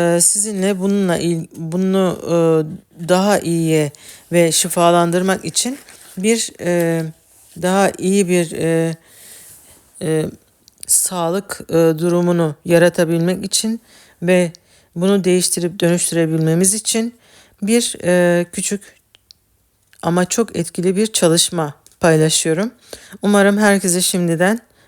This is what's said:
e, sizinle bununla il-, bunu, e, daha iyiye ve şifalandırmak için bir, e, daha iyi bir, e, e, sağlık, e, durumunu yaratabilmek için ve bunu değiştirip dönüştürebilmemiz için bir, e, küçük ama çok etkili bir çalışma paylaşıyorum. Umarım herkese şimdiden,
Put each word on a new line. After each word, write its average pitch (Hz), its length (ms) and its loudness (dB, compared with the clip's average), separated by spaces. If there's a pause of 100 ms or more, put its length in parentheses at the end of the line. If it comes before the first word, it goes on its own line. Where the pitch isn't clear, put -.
(160)
e, 170 40 2
sizinle 196 600 -2
bununla 196 360 0
il-, 165 400 -4
bunu, 185 640 -2
e, 165 880 -2
daha 190 300 2
iyiye 160 540 0 (400)
ve 170 200 4
şifalandırmak 175 920 2
için 240 340 -6 (400)
bir, 220 420 -2
e, 170 420 -2 (600)
daha 190 360 2
iyi 190 300 0
bir, 175 240 0
e, 165 440 -2 (1040)
e, 156 240 -2 (600)
sağlık, 180 840 -2
e, - 60 -4
durumunu 165 800 2 (100)
yaratabilmek 170 800 2
için 220 360 -4 (420)
ve 180 300 2 (420)
bunu 190 300 0
değiştirip 180 560 0
dönüştürebilmemiz 165 920 0
için 226 440 -4 (440)
bir, 233 420 0
e, 175 480 2
küçük - 440 -8 (1040)
ama 175 220 0
çok - 320 -4
etkili 175 400 -2
bir 220 100 0
çalışma 165 680 0 (260)
paylaşıyorum. 160 720 2 (480)
Umarım 202 360 4
herkese 196 420 2
şimdiden, 180 600 0 (280)